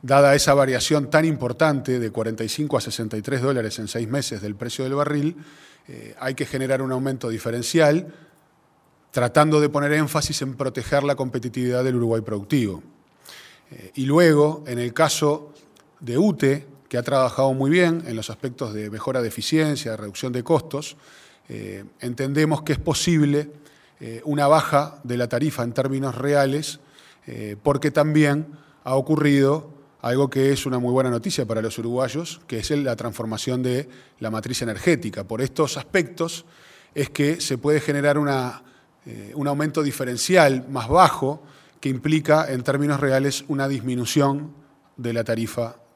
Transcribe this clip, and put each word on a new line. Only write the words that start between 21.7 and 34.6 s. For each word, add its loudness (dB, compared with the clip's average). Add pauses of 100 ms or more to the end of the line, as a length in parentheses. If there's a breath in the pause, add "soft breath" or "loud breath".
entendemos 0
que -2
es -2
posible, 2 (500 soft breath)
eh, -14
una 2
baja 4
de -4
la 0
tarifa -2
en -4
términos -2
reales, 0 (460 soft breath)
eh, -10
porque 2
también 2 (360 loud breath)
ha -2
ocurrido 2 (280)
algo 0
que 2
es -2
una -2
muy -2
buena 2
noticia -4
para -4
los -6
uruguayos, -4
que -8
es -8
el, 0
la -2
transformación -6
de -2 (300 loud breath)
la -6
matriz -6